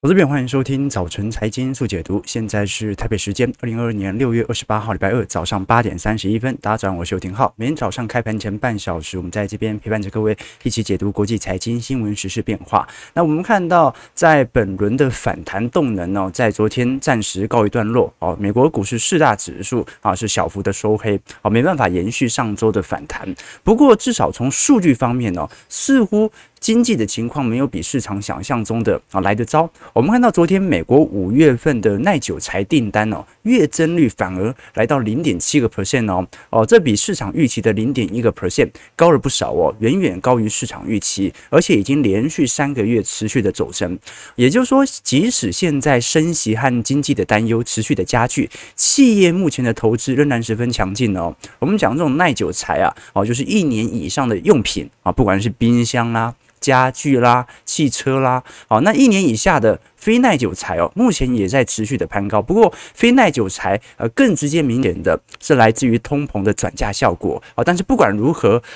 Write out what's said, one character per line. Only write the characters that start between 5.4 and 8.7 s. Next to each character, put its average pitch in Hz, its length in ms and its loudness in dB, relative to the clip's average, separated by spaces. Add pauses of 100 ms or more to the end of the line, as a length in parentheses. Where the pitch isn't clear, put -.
上 95 200 -4
八 117 180 2
点 92 160 -4
三 107 180 -2
十 98 140 -4
一 110 80 0
分。 123 240 -4
大 104 80 -4
家 110 60 0
早 107 100 -6
上， 95 100 -2
我 87 80 -6
是 90 120 -4
尤 - 20 -2
廷 92 160 -8
浩。 113 220 0
每 113 100 -6
天 147 80 -2
早 117 160 -4
上 120 160 -6
开 117 160 -4
盘 110 160 -4
前 101 200 -6
半 113 200 -4